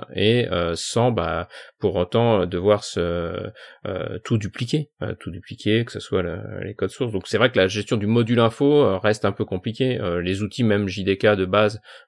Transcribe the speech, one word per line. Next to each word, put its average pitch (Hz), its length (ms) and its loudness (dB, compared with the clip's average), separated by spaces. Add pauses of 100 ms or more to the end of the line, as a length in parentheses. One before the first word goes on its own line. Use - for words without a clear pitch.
(160)
et, 113 360 2
euh, 85 240 0
sans, 120 360 0
bah, 82 360 -2 (320)
pour 95 160 0
autant, 110 460 2
euh, 90 60 0
devoir 95 360 2
se, 87 680 -4 (340)
euh, 92 380 -6
tout 117 160 0
dupliquer, 120 500 -4 (140)
euh, 101 160 -4
tout - 100 -12
dupliquer, 104 560 -2
que - 60 -14
ce 104 80 -10
soit 92 240 -2
le, 85 160 -6 (240)
les 101 100 -8
codes 95 160 -4
sources. 120 220 -6
Donc 98 160 -6
c'est 107 100 -2
vrai 123 140 4
que 117 80 2
la 95 80 6
gestion 104 300 -2
du 101 100 -2
module 117 320 4
info, 143 420 4
euh, 98 160 4
reste 107 280 0
un 98 60 2
peu 107 140 -2
compliquée. 117 540 -2
Euh, 87 220 -2
les 95 200 -2
outils 107 220 -2
même 104 240 4
J 95 160 -6
D 95 160 2
K 104 160 6
de 95 100 2
base, 104 360 2 (260)